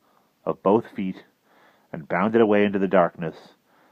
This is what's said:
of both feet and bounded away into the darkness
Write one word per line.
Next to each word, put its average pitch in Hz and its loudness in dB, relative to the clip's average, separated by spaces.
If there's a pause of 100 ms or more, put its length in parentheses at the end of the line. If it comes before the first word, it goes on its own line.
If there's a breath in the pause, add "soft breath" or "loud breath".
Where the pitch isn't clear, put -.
(460)
of 80 -8
both 110 2
feet 92 -8 (680 soft breath)
and 78 -14
bounded 104 0
away 104 2
into 101 -2
the 95 -2
darkness 85 -2 (360 soft breath)